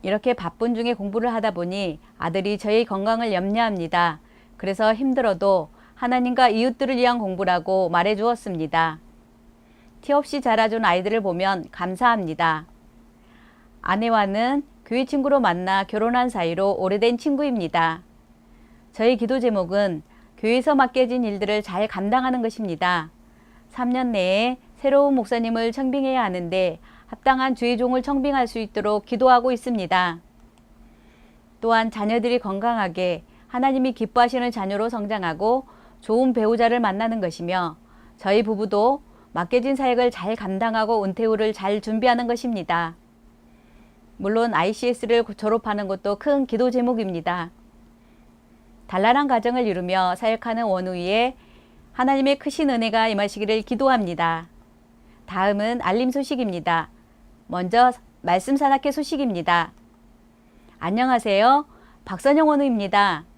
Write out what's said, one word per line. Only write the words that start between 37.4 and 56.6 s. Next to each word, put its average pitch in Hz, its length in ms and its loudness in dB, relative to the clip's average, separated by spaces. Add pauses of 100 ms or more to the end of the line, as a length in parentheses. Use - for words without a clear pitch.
저희 202 240 2
부부도 214 600 0 (300)
맡겨진 247 440 0
사역을 247 340 2
잘 208 260 -6
감당하고 220 680 -2
은퇴 190 200 -2
후를 220 300 0
잘 202 260 -2
준비하는 233 460 0
것입니다. 185 720 -4 (1200)
물론 220 380 0
아이씨에스를 233 680 0 (120)
졸업하는 214 520 -2
것도 202 300 -2
큰 277 280 0
기도 247 240 0
제목입니다. 190 800 -2 (1400)
단란한 233 400 2
가정을 240 400 0
이루며 185 480 0
사역하는 226 520 -2
원우이에 185 680 -2 (600)
하나님의 269 440 2
크신 285 320 -2
은혜가 226 380 0
임하시기를 208 540 -2
기도합니다. 175 840 0 (800)
다음은 208 560 0
알림 240 280 0
소식입니다. 196 800 -2 (560)